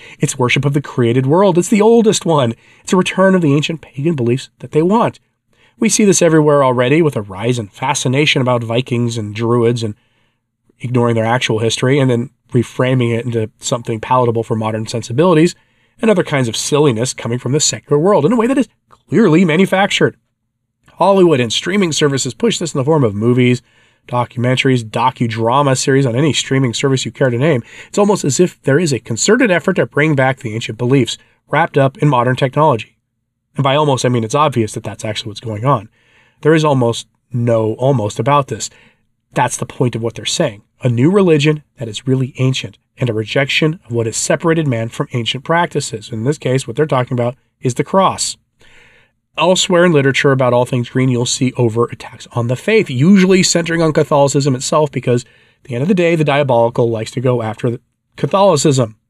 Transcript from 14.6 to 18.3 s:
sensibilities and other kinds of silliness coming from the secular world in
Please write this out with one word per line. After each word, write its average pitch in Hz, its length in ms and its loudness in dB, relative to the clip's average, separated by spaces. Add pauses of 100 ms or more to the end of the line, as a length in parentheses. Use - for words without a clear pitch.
sensibilities 156 680 0 (480)
and 220 80 2
other 185 140 2
kinds 135 240 -2
of 107 100 -6
silliness 135 560 0
coming 120 240 -6
from 123 140 -6
the 151 80 0
secular - 400 -2
world 165 260 2
in 190 60 2